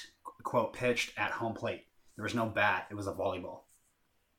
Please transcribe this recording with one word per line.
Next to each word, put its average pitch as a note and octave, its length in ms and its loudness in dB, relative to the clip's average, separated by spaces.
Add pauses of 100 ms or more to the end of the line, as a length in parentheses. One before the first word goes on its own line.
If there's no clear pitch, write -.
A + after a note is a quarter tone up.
(420)
quote, - 320 2
pitched B2 440 2
at G#2 120 0
home A2+ 240 -2
plate. G2+ 320 -4 (300)
There G#2 80 -6
was G2 100 -2
no A#2 120 2
bat. G2+ 440 4
It G#2+ 40 -10
was G2+ 120 -4
a F#2+ 60 -2
volleyball. F#2 500 -4 (760)